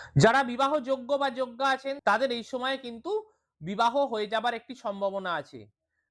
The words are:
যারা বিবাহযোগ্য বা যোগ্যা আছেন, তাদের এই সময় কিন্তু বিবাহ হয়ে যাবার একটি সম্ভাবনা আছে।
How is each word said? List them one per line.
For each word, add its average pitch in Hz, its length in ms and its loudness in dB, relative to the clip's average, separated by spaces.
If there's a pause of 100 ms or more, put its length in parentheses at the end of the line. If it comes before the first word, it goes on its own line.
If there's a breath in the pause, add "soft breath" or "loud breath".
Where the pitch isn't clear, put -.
(160 loud breath)
যারা 233 280 8
বিবাহযোগ্য 262 680 0
বা 277 160 0
যোগ্যা 247 380 -4
আছেন, 269 360 -2
তাদের 240 280 2
এই 233 100 -4
সময় 262 360 -4
কিন্তু 269 540 -6 (280 soft breath)
বিবাহ 233 460 2
হয়ে 214 200 -2
যাবার 220 280 0
একটি 226 200 -10
সম্ভাবনা 196 600 -4
আছে। 127 320 -8 (440)